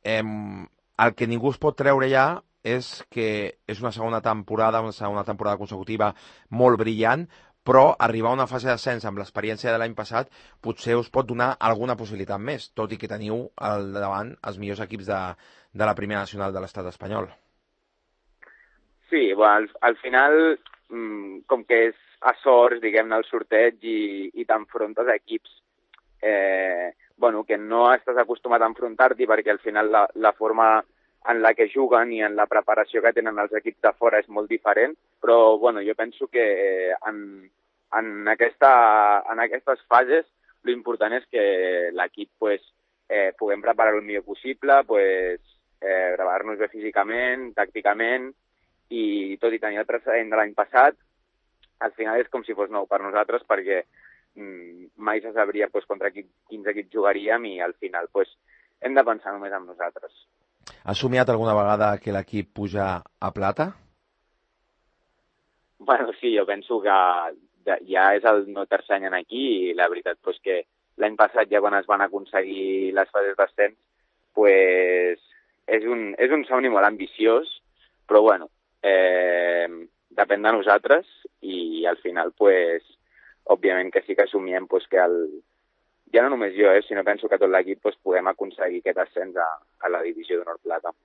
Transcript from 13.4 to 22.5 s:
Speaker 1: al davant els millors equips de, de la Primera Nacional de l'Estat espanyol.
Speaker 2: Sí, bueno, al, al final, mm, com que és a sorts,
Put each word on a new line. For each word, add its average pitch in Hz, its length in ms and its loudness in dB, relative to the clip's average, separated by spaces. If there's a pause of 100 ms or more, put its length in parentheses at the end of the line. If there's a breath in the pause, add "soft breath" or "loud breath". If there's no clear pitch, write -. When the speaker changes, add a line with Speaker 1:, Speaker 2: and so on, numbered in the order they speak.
Speaker 1:
al 101 360 -6
davant 101 400 -6 (160)
els 95 100 -12
millors 101 220 -8
equips 98 260 -12
de, 98 140 -4 (520 soft breath)
de 107 140 -2
la 104 80 0
Primera 101 300 -6
Nacional 98 280 -8
de 95 80 -8
l'Estat 95 280 -12
espanyol. 101 400 -8 (1800 soft breath)
Speaker 2:
Sí, 127 240 2
bueno, 107 180 6
al, 107 180 2 (100)
al 117 180 2
final, 143 600 4 (300)
mm, 107 580 -10
com 120 180 -2
que 113 240 2
és 107 100 -8 (220)
a 127 220 0
sorts, 120 380 4